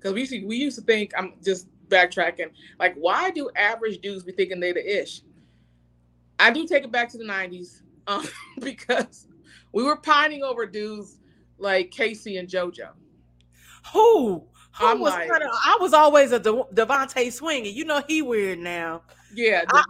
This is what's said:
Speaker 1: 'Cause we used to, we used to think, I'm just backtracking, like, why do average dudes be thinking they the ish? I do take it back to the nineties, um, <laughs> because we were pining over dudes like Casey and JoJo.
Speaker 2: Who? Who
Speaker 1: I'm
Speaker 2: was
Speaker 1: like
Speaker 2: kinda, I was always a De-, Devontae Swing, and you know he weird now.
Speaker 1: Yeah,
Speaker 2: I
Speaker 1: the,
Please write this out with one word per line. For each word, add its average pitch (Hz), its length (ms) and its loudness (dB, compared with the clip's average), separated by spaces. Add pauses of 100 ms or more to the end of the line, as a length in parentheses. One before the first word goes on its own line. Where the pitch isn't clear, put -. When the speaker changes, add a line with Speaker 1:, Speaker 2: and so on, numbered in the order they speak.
Speaker 1:
'Cause 196 120 -4
we 226 80 -4
used 269 100 -8
to, 196 140 -10
we 220 120 -6
used 269 200 -4
to 196 80 -16
think, 214 320 0
I'm 185 160 -8 (100)
just 185 240 -4 (220)
backtracking, 180 640 0 (280)
like, 180 160 0
why 214 360 0
do 294 240 -8
average 220 440 -2
dudes 196 240 -10
be 180 80 -14
thinking 185 280 -4
they 180 120 -2
the 175 300 -4
ish? - 200 -14 (1160)
I 220 120 8
do 320 140 -6
take 294 180 0
it 226 80 -16
back 240 180 -4
to 240 80 -20
the 226 80 -14
nineties, 185 580 -10 (240)
um, 202 180 -4 (180)
<laughs> - 180 -20
because - 680 -6 (460)
we 233 100 0
were 294 140 0
pining 294 460 0
over 233 220 -6
dudes 208 540 -12 (380)
like 190 340 -2
Casey 214 460 -6
and 180 100 -10
JoJo. 175 420 -6 (1040)
Speaker 2:
Who? 330 500 4 (360)
Who 480 60 2
Speaker 1:
I'm - 160 2
Speaker 2:
was 302 100 2
Speaker 1:
like 339 180 -4
Speaker 2:
kinda, 302 200 0 (160)
I 359 160 4
was 330 120 4
always 294 380 8
a 240 80 2
De-, 220 240 0 (100)
Devontae 247 580 0
Swing, 277 360 -4
and 202 80 -8
you 302 80 -6
know 294 240 0
he 311 140 0
weird 208 380 -2
now. 170 420 -6 (320)
Speaker 1:
Yeah, 202 340 2
Speaker 2:
I - 40 0
Speaker 1:
the, 285 180 6